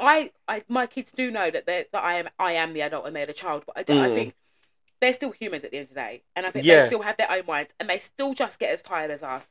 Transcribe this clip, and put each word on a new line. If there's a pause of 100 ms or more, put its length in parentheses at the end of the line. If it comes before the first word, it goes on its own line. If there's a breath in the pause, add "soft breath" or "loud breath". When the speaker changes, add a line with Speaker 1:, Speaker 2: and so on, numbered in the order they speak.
Speaker 1:
I, (180)
I,
I,
my
kids
do
know
that
they're,
that
I
am, (100)
I
am
the
adult
and
they're
the
child,
but
I
do,
I
Speaker 2:
Mm.
Speaker 1:
think (680)
they're
still
humans
at
the
end
of
the
day, (120)
and
I
think
Speaker 2:
Yeah.
Speaker 1:
they
still
have
their
own
minds,
and
they
still
just
get
as
tired
as
us.